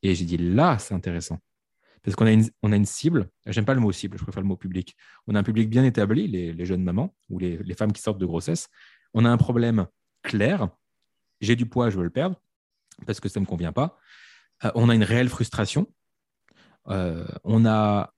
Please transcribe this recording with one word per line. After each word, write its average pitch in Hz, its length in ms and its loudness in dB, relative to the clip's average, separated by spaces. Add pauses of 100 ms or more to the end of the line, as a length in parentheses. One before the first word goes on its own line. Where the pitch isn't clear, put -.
Et 95 140 2
j'ai 87 80 -4
dit, 85 120 -2
là, 104 440 2
c'est - 140 -8
intéressant. 85 440 -6 (640)
Parce 98 140 -4
qu'on 113 100 4
a 110 60 6
une, 110 160 6 (160)
on 107 80 2
a 101 40 4
une 101 80 4
cible, 143 460 -2 (160)
j'aime 107 180 -2
pas 135 100 2
le 131 60 2
mot 104 120 2
cible, 92 260 -8
je - 60 -8
préfère 95 180 -8
le 98 60 -2
mot 92 80 -2
public. 92 400 -8 (320)
On 107 80 0
a - 20 4
un 101 60 2
public 110 260 0
bien 123 140 4
établi, 107 420 2
les, 90 260 -4
les 85 140 -6
jeunes 92 160 -2
mamans 95 320 -2 (160)
ou 92 80 -8
les, 87 200 -4
les 90 160 -8
femmes 104 180 -2
qui - 100 -8
sortent 104 160 -4
de 92 80 -2
grossesse. 82 400 -4 (480)
On 110 100 4
a 120 60 4
un 120 60 4
problème 117 500 2 (380)
clair, 107 460 -2 (720)
j'ai 107 140 2
du 120 120 -2
poids, 117 240 0
je 98 80 -4
veux 90 40 0
le 85 80 -2
perdre 175 320 -4 (640)
parce - 140 -6
que - 80 -6
ça - 100 -6
me 98 80 -2
convient 85 240 -6
pas. 139 260 -4 (680)
Euh, 117 100 0
on 117 140 4
a 117 80 6
une 107 80 6
réelle 120 240 2
frustration. 120 580 -2 (1000)
Euh, 90 360 -4 (200)
on 113 200 4
a 107 540 2